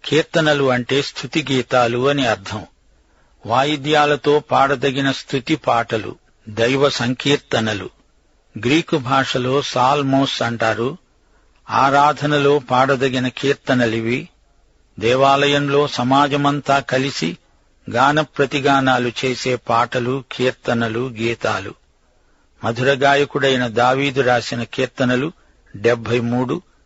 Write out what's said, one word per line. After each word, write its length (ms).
కీర్తనలు 640
అంటే 300
స్తుతి 500
గీతాలు 580
అని 180
అర్థం. 380
వాయిద్యాలతో 920
పాడదగిన 720
స్తుతి 440
పాటలు, 600
దైవ 400
సంకీర్తనలు. 1000
గ్రీకు 380
భాషలో 640
సాల్మోస్ 800
అంటారు. 560
ఆరాధనలో 920
పాడదగిన 680
కీర్తనలివి. 1000
దేవాలయంలో 880
సమాజమంతా 920
కలిసి 580
గాన 320
ప్రతిగానాలు 880
చేసే 300
పాటలు, 760
కీర్తనలు, 800
గీతాలు. 640
మధుర 280
గాయకుడైన 760
దావీదు 540
రాసిన 420
కీర్తనలు 680
డెబ్బై 440
మూడు 420